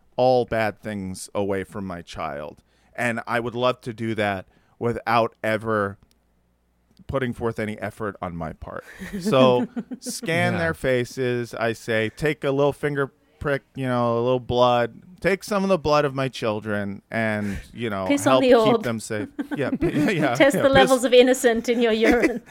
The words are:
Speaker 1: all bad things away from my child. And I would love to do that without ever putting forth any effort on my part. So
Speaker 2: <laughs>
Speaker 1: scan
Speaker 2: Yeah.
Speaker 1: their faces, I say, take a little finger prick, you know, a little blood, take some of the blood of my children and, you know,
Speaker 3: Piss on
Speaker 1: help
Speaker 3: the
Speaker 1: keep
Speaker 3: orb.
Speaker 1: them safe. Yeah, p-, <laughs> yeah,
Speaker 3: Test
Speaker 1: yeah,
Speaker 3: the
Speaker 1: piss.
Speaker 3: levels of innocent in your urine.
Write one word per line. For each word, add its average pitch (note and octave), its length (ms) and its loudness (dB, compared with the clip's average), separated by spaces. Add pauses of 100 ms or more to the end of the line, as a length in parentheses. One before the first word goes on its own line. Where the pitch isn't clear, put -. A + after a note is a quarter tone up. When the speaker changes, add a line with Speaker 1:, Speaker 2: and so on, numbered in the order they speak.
(160)
Speaker 1:
all B2+ 300 4
bad A2 340 -2
things F#2+ 540 -10
away G2 300 -2
from G2+ 220 -12
my F2 140 -10
child. D2+ 640 -10 (340)
And A#2 300 -4
I A#2 120 -2
would A#2 160 -4
love B2 280 0
to B2 100 -10
do A2+ 220 -6
that G2+ 320 -2 (320)
without A#2 560 0 (100)
ever G#2+ 540 -2 (1080)
putting C3 280 -4
forth A#2 240 -4
any G#2+ 220 -6
effort G2+ 420 -8
on F2+ 120 -6
my E2 200 -6
part. F2+ 300 -14 (360)
So C#3 480 4 (160)
Speaker 2:
<laughs> - 160 -16
Speaker 1:
scan F3 540 -2
Speaker 2:
Yeah. F3 60 -2
Speaker 1:
their E3 140 -2
faces, B2 800 -2
I A2+ 200 -2
say, A2 420 -2
take D3+ 280 -4
a C#3+ 60 0
little C#3 220 2
finger C#3+ 400 -4 (280)
prick, C#3+ 220 -2 (120)
you C3 120 -6
know, A#2+ 320 0
a A#2 40 0
little B2+ 180 2
blood, A#2+ 640 2 (180)
take F#3 220 0
some G3 220 -2
of G3 40 0
the F#3+ 100 4
blood D3 260 2
of C3+ 100 -4
my C3+ 140 -2
children G#2 840 -4
and, G#2+ 480 -2 (160)
you A2+ 160 -6
know, F#2+ 160 -4
Speaker 3:
Piss C#4+ 200 0
on C#4+ 80 4
Speaker 1:
help C4 80 4
Speaker 3:
the C4 80 4
Speaker 1:
keep A#3 240 6
Speaker 3:
orb. A3 100 -2
Speaker 1:
them A2+ 160 -4
safe. G#2+ 280 -6 (280)
Yeah, C3 140 -2
p-, - 200 -2
<laughs> - 240 0
yeah, C3+ 200 0
Speaker 3:
Test C#4 200 4
Speaker 1:
yeah, - 80 2
Speaker 3:
the C#4 60 4
Speaker 1:
piss. C4+ 60 4
Speaker 3:
levels C4 300 6
of B3 80 0
innocent B3 560 4
in A#3+ 140 0
your A#3 100 4
urine. A3+ 480 2 (100)